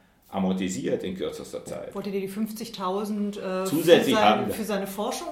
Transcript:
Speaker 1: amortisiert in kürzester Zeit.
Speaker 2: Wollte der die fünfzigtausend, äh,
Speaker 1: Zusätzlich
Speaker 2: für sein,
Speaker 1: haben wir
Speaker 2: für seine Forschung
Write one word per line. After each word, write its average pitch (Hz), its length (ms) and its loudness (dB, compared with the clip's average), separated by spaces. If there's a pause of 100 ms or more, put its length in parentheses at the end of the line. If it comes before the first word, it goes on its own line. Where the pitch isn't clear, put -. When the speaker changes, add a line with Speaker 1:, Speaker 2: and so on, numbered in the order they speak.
(340)
Speaker 1:
amortisiert 95 720 0
in 92 100 -4
kürzester - 520 -8
Zeit. - 280 -10
Speaker 2:
Wollte 196 160 -6
der 196 120 -2
die 190 80 -4
fünfzigtausend, 208 1040 -4
äh, 185 300 -4
Speaker 1:
Zusätzlich 156 500 6
Speaker 2:
für 214 60 6
sein, 208 80 8
Speaker 1:
haben - 180 4
wir - 60 -2
Speaker 2:
für 220 100 -4
seine 196 240 -2
Forschung 233 440 -6